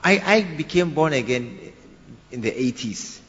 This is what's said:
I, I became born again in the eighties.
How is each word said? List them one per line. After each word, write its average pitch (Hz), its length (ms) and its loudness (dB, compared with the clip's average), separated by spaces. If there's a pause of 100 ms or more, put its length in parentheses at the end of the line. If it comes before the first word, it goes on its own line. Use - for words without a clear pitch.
I, 185 160 4
I 202 240 4
became 165 520 0
born 156 180 4
again 123 600 -2 (600)
in 123 80 -8
the 110 200 -2
eighties. 123 680 -4